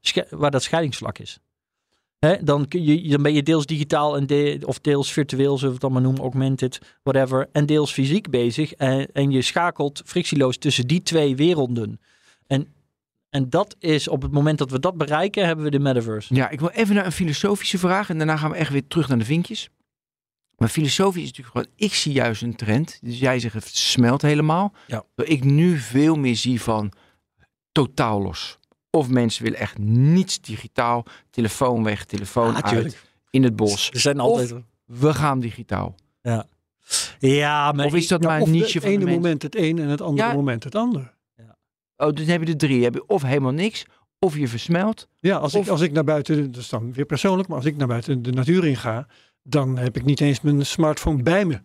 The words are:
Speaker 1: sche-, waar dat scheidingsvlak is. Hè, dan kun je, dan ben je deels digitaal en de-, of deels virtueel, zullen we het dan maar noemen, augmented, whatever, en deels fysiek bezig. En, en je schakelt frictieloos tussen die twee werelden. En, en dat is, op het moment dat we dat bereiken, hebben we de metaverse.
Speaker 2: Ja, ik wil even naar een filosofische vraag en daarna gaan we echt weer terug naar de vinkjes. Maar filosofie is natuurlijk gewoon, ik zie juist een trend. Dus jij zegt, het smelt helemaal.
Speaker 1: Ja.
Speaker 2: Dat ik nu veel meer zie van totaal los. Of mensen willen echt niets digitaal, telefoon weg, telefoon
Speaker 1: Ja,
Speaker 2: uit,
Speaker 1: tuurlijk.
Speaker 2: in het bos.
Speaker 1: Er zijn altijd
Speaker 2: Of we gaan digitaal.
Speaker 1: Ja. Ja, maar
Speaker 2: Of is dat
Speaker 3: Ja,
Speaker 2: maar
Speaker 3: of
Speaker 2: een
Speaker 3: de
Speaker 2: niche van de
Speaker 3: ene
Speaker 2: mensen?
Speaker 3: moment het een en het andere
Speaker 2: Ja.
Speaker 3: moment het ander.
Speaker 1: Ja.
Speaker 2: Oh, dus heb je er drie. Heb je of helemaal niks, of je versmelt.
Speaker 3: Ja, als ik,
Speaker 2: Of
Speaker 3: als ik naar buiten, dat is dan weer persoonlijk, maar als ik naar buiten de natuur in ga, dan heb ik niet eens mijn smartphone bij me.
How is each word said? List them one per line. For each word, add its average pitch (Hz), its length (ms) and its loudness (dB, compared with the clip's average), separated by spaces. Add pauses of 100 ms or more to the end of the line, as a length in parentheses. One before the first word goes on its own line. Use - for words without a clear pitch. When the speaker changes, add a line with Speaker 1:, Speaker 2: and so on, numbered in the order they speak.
Speaker 1:
sche-, - 300 -2
waar 147 200 -2
dat 135 120 0
scheidingsvlak 135 560 -4
is. - 200 -18 (800)
Hè, 170 260 4
dan 143 240 0
kun 175 160 -2
je, 156 240 2
dan 143 140 2
ben 147 120 2
je 147 80 2
deels 151 240 2
digitaal 147 500 0
en 139 100 0
de-, 143 400 0
of 131 140 -4
deels 143 320 0
virtueel, 139 420 0
zullen 135 120 -2
we 127 60 0
het 127 80 -10
dan 135 120 -2
maar 127 100 2
noemen, 131 200 2
augmented, 131 560 -2 (240)
whatever, 131 500 0
en 147 140 2
deels 151 260 2
fysiek 147 380 -2
bezig. 123 420 0
En, 135 400 -2
en 139 180 0
je 131 120 2
schakelt 160 640 -2
frictieloos 143 540 0
tussen 131 280 -2
die 175 160 0
twee 147 340 0
werelden. 123 640 -2 (460)
En, 139 200 -2 (640)
en 135 200 -2
dat 175 280 0
is, 156 300 0
op 139 140 -2
het 139 100 -6
moment 147 260 2
dat 131 120 -2
we 131 80 -2
dat 180 180 0
bereiken, 165 500 0
hebben 156 180 -2
we 151 60 0
de 143 80 2
metaverse. 120 560 0
Speaker 2:
Ja, 127 160 2
ik 127 100 -8
wil 165 100 0
even 208 240 2
naar 196 120 2
een 170 60 -2
filosofische 190 680 -2
vraag 185 300 0
en 165 100 -4
daarna 156 180 0
gaan 151 140 -2
we 170 60 -6
echt 156 160 -2
weer 139 140 -2
terug 151 220 -2
naar 127 100 0
de 110 60 0
vinkjes. 170 440 -4 (880)
Maar 113 120 2
filosofie 175 540 0
is 139 60 -8
natuurlijk 123 280 -16
gewoon, 117 200 -6
ik 208 180 -2
zie - 180 -2
juist 117 300 0
een 120 140 -6
trend. 117 460 -2
Dus 120 160 -8
jij 131 200 0
zegt, 117 160 -4
het 110 100 -8 (120)
smelt 123 460 2
helemaal. 156 500 2 (140)
Speaker 1:
Ja. 113 180 -8 (100)
Speaker 2:
Dat - 140 -4
ik 139 160 0
nu 156 340 4
veel 139 380 2
meer 127 200 0
zie 120 260 -2
van 110 300 -2 (800)
totaal 113 500 0
los. - 360 -8 (320)
Of 147 180 2
mensen 120 360 2
willen 113 140 -4
echt 104 200 -6
niets 135 640 4
digitaal, 117 640 -4 (260)
telefoon 117 540 0
weg, 104 200 -2
telefoon 104 480 -2
Speaker 1:
Ja, - 20 -4
Speaker 2:
uit, 143 120 -4
Speaker 1:
tuurlijk. 113 360 -2 (280)
Speaker 2:
in 131 120 4
het 117 140 2
bos. 104 360 0
Speaker 1:
Er 120 80 -4
zijn 143 200 2
altijd 123 320 0
Speaker 2:
Of 120 80 -14 (240)
we 135 300 0
gaan 135 260 0
digitaal. 98 540 -6 (280)
Speaker 1:
Ja. 117 240 -2 (720)
Ja, 147 540 2
maar 143 140 0
Speaker 2:
Of 147 80 0
is 170 140 0
dat 170 140 2
Speaker 3:
Ja, 165 60 2
Speaker 2:
maar 156 120 0
Speaker 3:
of 156 60 2
Speaker 2:
een 156 60 4
Speaker 3:
de 165 60 4
Speaker 2:
niche 190 220 0
van - 100 -2
de 202 40 2
Speaker 3:
ene 196 100 2
Speaker 2:
mensen? 175 160 2
Speaker 3:
moment 165 220 0
het 147 140 -10
een 165 220 0
en 147 100 -2
het 147 120 -2
andere 175 280 0
Speaker 2:
Ja. 240 60 0
Speaker 3:
moment 135 300 -2
het 135 100 -12
ander. 208 400 -2 (220)
Speaker 1:
Ja. 113 200 -20 (400)
Speaker 2:
Oh, 151 160 0
dus 156 140 -4
heb 175 160 2
je 160 40 -2
er 160 100 -2
drie. 135 280 2
Heb 120 100 0
je - 120 -8
of 185 160 0
helemaal 135 300 0
niks, 190 320 -4 (340)
of 170 180 0
je 139 120 -2
versmelt. 170 600 -2 (120)
Speaker 3:
Ja, 185 160 2
als 147 180 -2
ik, 208 60 2
Speaker 2:
Of 196 80 -2
Speaker 3:
als 165 120 0
ik 165 120 2
naar 156 120 2
buiten, 147 480 0
dat 120 100 -14
is - 60 -14
dan 120 240 -6
weer 135 140 -4
persoonlijk, 185 420 0
maar 160 80 -6
als 131 100 -6
ik 151 100 0
naar 135 100 0
buiten 120 360 -2
de 123 100 -4
natuur 156 340 2
in 135 100 2
ga, 117 300 -6 (360)
dan 131 360 0
heb 123 180 -2
ik 123 80 -4
niet 139 160 2
eens 143 200 2
mijn 143 260 2
smartphone 151 560 0
bij 180 220 2
me. 139 200 -2